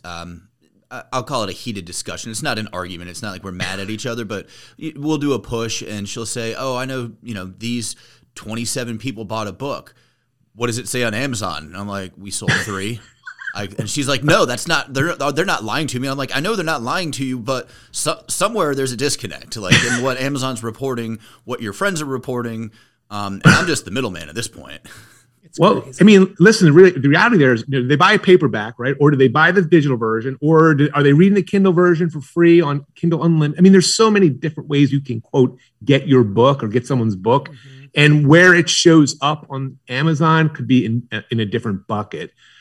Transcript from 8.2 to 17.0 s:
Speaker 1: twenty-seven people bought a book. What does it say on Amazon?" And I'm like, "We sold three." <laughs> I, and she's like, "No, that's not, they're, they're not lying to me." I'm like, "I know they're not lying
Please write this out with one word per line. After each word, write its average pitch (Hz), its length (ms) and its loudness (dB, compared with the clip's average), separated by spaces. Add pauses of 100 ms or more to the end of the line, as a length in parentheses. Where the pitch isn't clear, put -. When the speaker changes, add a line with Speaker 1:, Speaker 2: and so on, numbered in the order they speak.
Speaker 1:
twenty-seven 117 640 -8
people 110 260 -10
bought 110 220 -8
a 101 40 -10
book. 123 440 -12 (580)
What 117 140 -6
does 117 100 -4
it 123 100 -10
say 123 160 -4
on 113 100 -2
Amazon?" 104 520 -6
And 85 120 -16
I'm 101 100 -12
like, 98 300 -10
"We 98 140 -16
sold 98 200 -8
three." 104 480 -8 (280)
<laughs> - 280 -16
I, 101 220 -10
and 107 120 -8
she's 143 180 -6
like, 135 160 -4
"No, 165 220 2
that's 123 220 -8
not, 147 260 -4
they're, 147 220 -4
they're 143 300 -4
not 151 180 -4
lying 123 240 -6
to 127 120 -8
me." 135 80 -6
I'm 139 100 -8
like, 131 180 -8
"I 135 40 -2
know 202 160 -4
they're 185 100 -6
not 156 160 -6
lying 151 300 -6